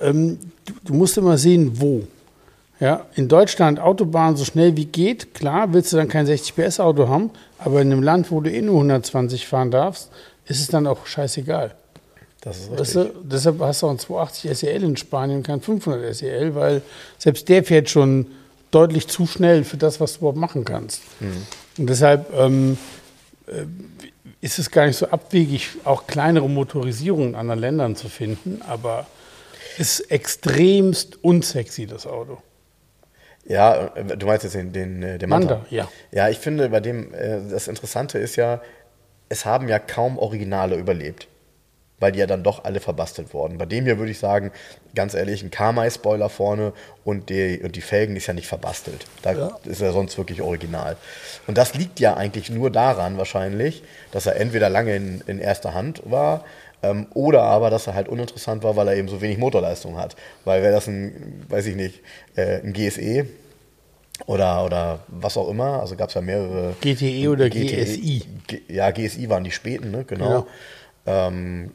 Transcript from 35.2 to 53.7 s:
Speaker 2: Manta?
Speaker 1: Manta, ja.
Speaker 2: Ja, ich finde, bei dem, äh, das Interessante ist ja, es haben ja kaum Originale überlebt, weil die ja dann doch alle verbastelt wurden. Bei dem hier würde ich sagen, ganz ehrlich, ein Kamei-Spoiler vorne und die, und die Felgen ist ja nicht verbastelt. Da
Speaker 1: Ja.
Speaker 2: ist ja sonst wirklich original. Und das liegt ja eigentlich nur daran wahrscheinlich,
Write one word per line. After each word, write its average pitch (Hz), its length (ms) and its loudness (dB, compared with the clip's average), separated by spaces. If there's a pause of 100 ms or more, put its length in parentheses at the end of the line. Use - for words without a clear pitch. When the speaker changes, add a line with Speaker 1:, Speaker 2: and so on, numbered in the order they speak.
Speaker 2:
Manta? 156 280 2
Speaker 1:
Manta, 107 140 -10
ja. 110 180 -6 (240)
Speaker 2:
Ja, 101 160 4
ich 110 100 -2
finde, 151 300 -2
bei 110 120 2
dem, 117 320 -6
äh, 104 280 -6 (100)
das - 180 -6
Interessante 120 500 -6
ist 113 180 -6
ja, 120 240 0 (680)
es - 160 -8
haben 123 240 0
ja 107 100 2
kaum 123 400 -4
Originale 98 580 -2
überlebt, 85 500 -4 (720)
weil 98 140 2
die 95 60 -4
ja 98 80 2
dann 92 160 -2
doch 101 220 -2
alle 98 160 -6
verbastelt 82 540 -8
wurden. 80 240 -6
Bei 85 80 -8
dem 113 180 -4
hier 117 140 2
würde 110 140 -6
ich 104 60 -12
sagen, 101 340 0 (420)
ganz 101 200 -2
ehrlich, 101 280 -4
ein 92 80 -12
Kamei-Spoiler 107 800 0
vorne 104 440 -2 (320)
und 101 260 -6
die, 95 320 -2
und 87 140 -8
die 87 40 -10
Felgen 104 340 0
ist 92 120 -8
ja 92 80 -4
nicht 87 120 -10
verbastelt. - 600 -10 (160)
Da 92 100 -2
Speaker 1:
Ja. 180 320 -6
Speaker 2:
ist 90 160 -10
ja 95 120 0
sonst 95 260 -2
wirklich 87 240 -8
original. 82 540 -6 (500)
Und 107 120 -2
das 123 160 4
liegt 175 240 -6
ja 110 160 4
eigentlich 104 360 -6
nur 117 200 -2
daran 98 480 0
wahrscheinlich, 98 640 -4 (300)